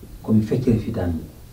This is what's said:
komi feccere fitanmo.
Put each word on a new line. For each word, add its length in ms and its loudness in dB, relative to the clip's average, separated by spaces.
komi 180 4
feccere 380 2
fitanmo. 400 -2